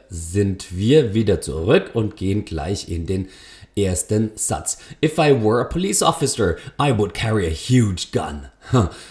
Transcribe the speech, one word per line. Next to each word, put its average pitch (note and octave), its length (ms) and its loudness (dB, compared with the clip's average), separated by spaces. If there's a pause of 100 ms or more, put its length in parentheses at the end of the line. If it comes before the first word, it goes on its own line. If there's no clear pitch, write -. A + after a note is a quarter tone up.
sind F2+ 680 -4
wir A#2 360 4
wieder G#2 280 2
zurück F2 540 0
und G#2+ 220 -2
gehen G2 280 -2
gleich E2 440 -6
in E2 180 -6
den F#2+ 220 -4 (480)
ersten G#2 600 0
Satz. - 420 -6 (240)
If - 160 0
I D3+ 140 4
were A2+ 280 4
a B2+ 40 0
police F#3 380 -2
officer, A#2+ 540 2 (240)
I C#3 160 2
would G2+ 180 0
carry A2 320 0
a D#2+ 40 -2
huge G#2 600 0
gun. D2 360 -4 (220)
<laughs> A2 200 4 (200)